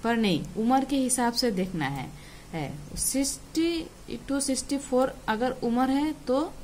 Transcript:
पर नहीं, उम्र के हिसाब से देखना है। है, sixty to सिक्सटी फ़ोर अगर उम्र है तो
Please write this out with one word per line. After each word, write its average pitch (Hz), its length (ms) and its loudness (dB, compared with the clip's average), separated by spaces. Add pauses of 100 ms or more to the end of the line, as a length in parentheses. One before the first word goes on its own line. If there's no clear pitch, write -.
पर 233 120 4
नहीं, 196 260 4 (140)
उम्र 254 280 4
के 277 120 0
हिसाब 247 380 2
से 240 160 2
देखना 180 380 0
है। 135 200 -4 (440)
है, 143 200 -4 (260)
sixty - 1200 -2 (100)
to 277 120 0
सिक्सटी 269 380 -2
फ़ोर 262 360 2 (140)
अगर 233 340 0
उम्र 247 280 2
है 294 220 2 (140)
तो 285 260 2 (120)